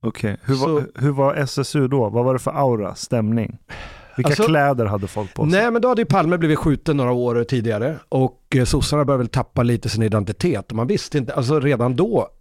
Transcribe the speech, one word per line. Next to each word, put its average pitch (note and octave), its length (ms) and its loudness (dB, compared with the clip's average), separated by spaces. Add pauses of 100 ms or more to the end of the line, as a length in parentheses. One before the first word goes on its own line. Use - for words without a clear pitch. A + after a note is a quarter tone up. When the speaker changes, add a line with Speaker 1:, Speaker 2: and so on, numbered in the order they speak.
Speaker 1:
Okej. G#2+ 380 -4
Hur C3+ 120 0
var, C3+ 120 0
Speaker 2:
Så D3+ 160 0 (180)
Speaker 1:
hur C#3+ 100 2
var C#3 240 2
S C#3 220 -4
S C#3 180 -4
U C#3 120 2
då? B2+ 220 0
Vad A#2 160 0
var C3 80 2
det A#2+ 60 0
för C3+ 120 -4
aura, B2 440 0
stämning? A2+ 640 -2 (600)
Vilka B2+ 120 0
Speaker 2:
Alltså, D3 140 2
Speaker 1:
kläder C#3+ 420 2
hade G2+ 220 -2
folk G2+ 260 -8
på - 100 -2
sig? D3+ 80 2 (100)
Speaker 2:
nej, A#3 100 0
men A#3 100 0
då B3 60 2
hade A#3+ 140 2
ju A3+ 40 0
Palme F3+ 320 2
blivit D#3 220 2
skjuten D3 380 0
några B2 140 2
år A#2+ 320 0
tidigare. A#2 560 -2 (100)
Och, - 460 -2
eh, B2+ 100 4
sossarna D3 400 2
började B2+ 180 2
väl A2+ 60 -4
tappa - 340 -2
lite A#2+ 260 0
sin G#2 140 0
identitet. G#2+ 680 -2
Och A2 40 -6
man A#2 120 -2
visste G3 300 -2
inte, B2 160 -2
alltså C#3 260 2
redan B2+ 360 0
då E3+ 320 0 (140)